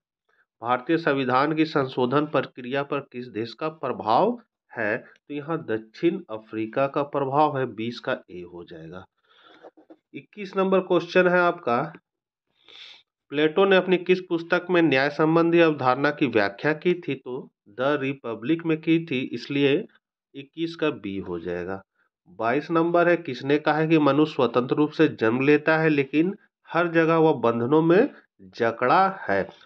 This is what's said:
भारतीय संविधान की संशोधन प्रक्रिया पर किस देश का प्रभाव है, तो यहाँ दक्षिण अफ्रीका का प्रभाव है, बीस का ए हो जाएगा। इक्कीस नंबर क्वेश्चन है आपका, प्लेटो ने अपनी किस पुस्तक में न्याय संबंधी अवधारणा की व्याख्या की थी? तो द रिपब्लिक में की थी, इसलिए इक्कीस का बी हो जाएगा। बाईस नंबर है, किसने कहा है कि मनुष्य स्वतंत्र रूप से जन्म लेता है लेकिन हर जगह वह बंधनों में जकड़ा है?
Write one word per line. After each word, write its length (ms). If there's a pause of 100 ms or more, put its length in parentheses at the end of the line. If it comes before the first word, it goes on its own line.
(600)
भारतीय 360
संविधान 560
की 120
संशोधन 600
प्रक्रिया 580
पर 160 (120)
किस 160
देश 260
का 160
प्रभाव 680 (400)
है, 200
तो 360
यहाँ 240
दक्षिण 720
अफ्रीका 580
का 160
प्रभाव 540
है, 80
बीस 340
का 180 (140)
ए 100 (120)
हो 100
जाएगा। 420 (1080)
इक्कीस 440
नंबर 220
क्वेश्चन 480
है 120
आपका, 540 (1400)
प्लेटो 360
ने 100
अपनी 220
किस 240
पुस्तक 480
में 120
न्याय 280
संबंधी 500
अवधारणा 520
की 160
व्याख्या 460
की 200
थी? 220
तो 340 (200)
द 100
रिपब्लिक 840
में 160
की 240
थी, 140
इसलिए 680 (480)
इक्कीस 400
का 140
बी 280
हो 220
जाएगा। 420 (480)
बाईस 420
नंबर 380
है, 80
किसने 400
कहा 200
है 100
कि 120
मनुष्य 340
स्वतंत्र 420
रूप 160
से 160
जन्म 340
लेता 360
है 120
लेकिन 480 (320)
हर 180
जगह 280
वह 180
बंधनों 480
में 280 (320)
जकड़ा 680 (200)
है? 140 (220)